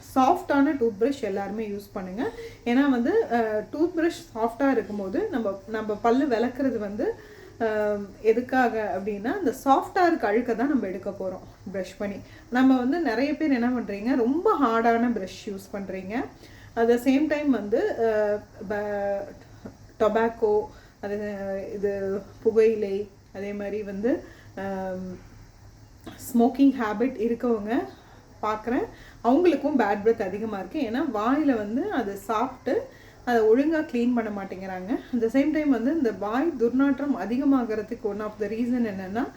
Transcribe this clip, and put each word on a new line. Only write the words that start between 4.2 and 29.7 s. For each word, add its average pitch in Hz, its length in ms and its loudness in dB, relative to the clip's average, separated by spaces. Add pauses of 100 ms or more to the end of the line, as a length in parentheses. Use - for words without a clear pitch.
சாஃப்டா 233 360 0
இருக்கும்போது 208 600 -2
நம்ம, 220 360 -4
நம்ம 214 260 -4
பல்லு 233 320 2
விளக்குறது 247 520 0
வந்து, 214 360 -4 (460)
அஹ், 208 460 0 (160)
எதுக்காக 220 760 2
அப்படின்னா, 202 300 -4
அந்த 339 360 -2
சாஃப்டா 330 440 2
இருக்க 330 200 0
அழுக்கை 226 280 0
தான் 240 140 0
நம்ம 233 180 0
எடுக்க 190 220 -6
போறோம் 190 640 -10
பிரஷ் 190 220 -8
பண்ணி. 202 180 -6 (360)
நம்ம 262 260 6
வந்து 254 220 0
நிறைய 277 360 0
பேர் 311 160 0
என்ன 240 180 2
பண்றீங்க, 226 460 -2
ரொம்ப 311 480 2
ஹார்டான 233 500 4
பிரஷ் 190 360 -8
யூஸ் 196 240 -10
பண்றீங்க. 190 500 -6 (520)
At 233 120 4
the 240 80 8
same 277 340 2
time 294 220 2
வந்து, 240 500 0
அஹ், 214 380 2 (300)
ப-, 202 540 -4 (760)
டொபாக்கோ, 214 600 2 (400)
அது, 208 340 -6 (400)
இது 196 460 -2 (200)
புகையிலை, 214 640 2 (280)
அதே 202 180 -8
மாதிரி 202 300 -6
வந்து, 208 400 -2 (340)
அஹ், 190 580 -6 (1200)
ஸ்மோக்கிங் 254 400 4
ஹேபிட் 226 440 -2
இருக்கவங்க 233 560 -2 (680)
பார்க்குறேன், 226 440 -2 (380)
அவங்களுக்கும் 285 560 4